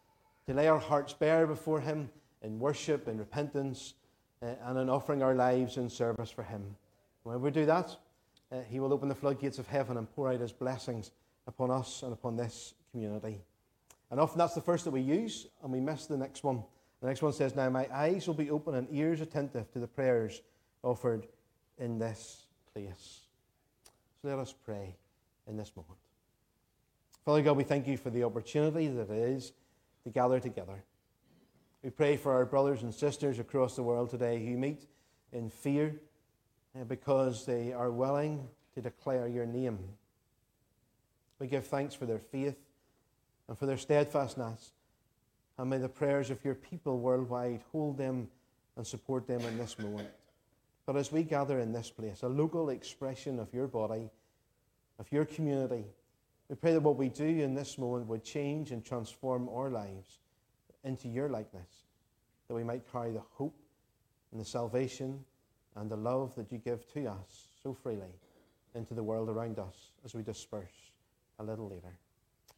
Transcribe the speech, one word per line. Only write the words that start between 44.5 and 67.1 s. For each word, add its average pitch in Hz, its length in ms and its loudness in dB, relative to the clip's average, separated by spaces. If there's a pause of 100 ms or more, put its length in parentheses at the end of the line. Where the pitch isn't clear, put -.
and 131 140 -2
may 135 80 2
the 127 100 0
prayers 139 420 2
of 127 140 -6
your 135 120 0
people 143 420 -4
worldwide 123 720 0
hold 151 260 -2
them 131 320 -2 (460)
and 120 100 -8
support 123 440 -4
them 123 140 0
in 117 140 -4
this 117 220 -6
moment. 104 340 -6 (720)
But 139 120 -2
as 139 160 -2
we 160 100 2
gather 143 380 2
in 113 120 -2
this 117 180 -6
place, 110 340 -8
a 127 40 0
local 156 420 0
expression 131 680 -6
of 113 160 -8
your 131 140 -2
body, 110 420 -2 (880)
of 117 140 -8
your 151 140 4
community, 135 580 0 (640)
we 135 80 -8
pray 170 160 4
that 160 100 6
what 147 140 6
we 135 120 2
do 147 160 -4
in 151 300 2
this 139 240 -6
moment 120 300 -2
would 113 160 -4
change 147 480 -4
and 113 120 -8
transform 123 640 -4
our 127 220 -4
lives 98 480 -8 (640)
into 131 260 -6
your 127 200 -2
likeness, 107 560 -10 (640)
that 123 60 -6
we 117 100 -2
might 120 260 -6
carry 120 220 -4
the 110 80 -4
hope - 360 -8 (760)
and 113 80 -8
the 104 40 -6
salvation 131 800 -2 (520)
and 107 140 -6
the 110 60 -4
love 127 400 0
that 110 160 -10
you 120 60 -8
give 117 280 -6
to 147 200 -6
us 98 420 -10 (120)